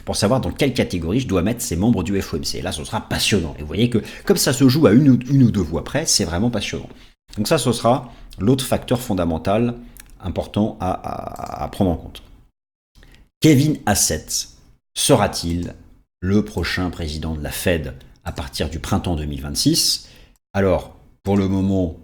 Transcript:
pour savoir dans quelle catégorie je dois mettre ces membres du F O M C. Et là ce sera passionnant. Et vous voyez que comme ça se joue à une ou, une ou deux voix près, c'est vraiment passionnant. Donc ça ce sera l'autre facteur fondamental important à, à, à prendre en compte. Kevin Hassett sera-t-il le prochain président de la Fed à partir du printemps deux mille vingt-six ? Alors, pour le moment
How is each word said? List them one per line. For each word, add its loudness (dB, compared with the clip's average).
pour -6
savoir 2
dans -2
quelle 0
catégorie 0
je -4
dois 2
mettre -2
ces -4
membres 2
du -2
F -8
O -4
M -6
C. -6
Et -8
là -6
ce -8
sera -8
passionnant. 0
Et -14
vous -10
voyez 2
que 0
comme 4
ça 2
se 4
joue 6
à 8
une 8
ou, 6
une 6
ou 6
deux 0
voix -4
près, -4
c'est 2
vraiment 0
passionnant. -6
Donc -2
ça 2
ce 0
sera 0
l'autre 2
facteur -2
fondamental 0
important -2
à, -2
à, -8
à -4
prendre 0
en -2
compte. -14
Kevin 6
Hassett -2
sera-t-il 0
le 2
prochain -4
président -6
de -10
la -8
Fed -2
à -8
partir -6
du -8
printemps -2
deux -4
mille -8
vingt-six ? 0
Alors, 0
pour 0
le 2
moment 0